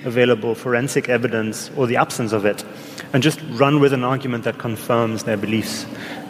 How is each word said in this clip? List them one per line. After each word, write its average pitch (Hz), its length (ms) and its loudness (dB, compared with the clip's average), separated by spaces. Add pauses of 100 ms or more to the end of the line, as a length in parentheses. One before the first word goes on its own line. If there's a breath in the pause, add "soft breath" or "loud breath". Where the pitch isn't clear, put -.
available 120 500 4
forensic 123 540 0
evidence 113 680 0
or 135 100 2
the 120 100 0
absence 120 360 0
of 104 120 2
it, 104 200 0 (480 loud breath)
and 127 100 4
just 151 180 2 (120)
run 139 280 4
with 139 120 6
an 127 120 0
argument 127 400 -2
that 117 140 -4
confirms 117 640 0
their 110 120 0
beliefs. 104 500 -2 (440 loud breath)